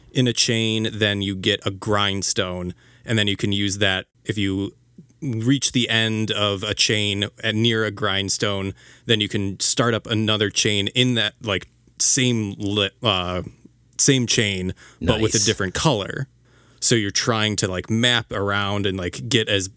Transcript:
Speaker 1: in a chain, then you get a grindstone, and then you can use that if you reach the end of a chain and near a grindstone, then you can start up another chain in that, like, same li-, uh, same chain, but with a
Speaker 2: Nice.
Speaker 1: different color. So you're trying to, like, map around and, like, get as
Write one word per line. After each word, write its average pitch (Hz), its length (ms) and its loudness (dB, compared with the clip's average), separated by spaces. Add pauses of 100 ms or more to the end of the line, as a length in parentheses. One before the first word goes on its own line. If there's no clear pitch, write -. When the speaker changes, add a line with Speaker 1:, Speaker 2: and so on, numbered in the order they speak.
(120)
Speaker 1:
in 127 140 2
a 120 60 2
chain, 110 600 0
then 101 300 0
you 98 140 -2
get 101 280 0
a 107 60 -2
grindstone, 98 1040 -2 (300)
and 117 140 0
then 104 100 2
you 101 80 0
can 104 160 -2
use 101 260 0
that 95 280 0 (180)
if 101 120 -4
you 98 380 -2 (480)
reach 123 500 0
the 120 160 2
end 110 440 2
of 101 300 0
a 107 120 -2
chain 104 520 0 (160)
and 110 200 0
near 113 220 2
a 107 60 -2
grindstone, 98 840 -2 (320)
then 113 140 2
you 104 80 0
can 98 320 -4
start 117 340 2
up 107 120 -4
another 107 440 0
chain 104 380 0
in 127 260 2
that, 107 280 -2
like, 98 260 -4 (300)
same 113 600 2
li-, 101 320 0 (120)
uh, 92 400 0 (540)
same 131 300 4
chain, 95 480 0 (260)
but 110 200 2
with 110 140 2
a 117 40 4
Speaker 2:
Nice. 107 80 2
Speaker 1:
different 101 280 0
color. 131 540 0 (520)
So - 140 4
you're 104 160 2
trying 107 460 0
to, 101 120 0
like, 90 200 -4
map 117 440 2
around 101 520 -2
and, 98 140 -2
like, 90 320 -6
get 113 180 2
as 98 280 0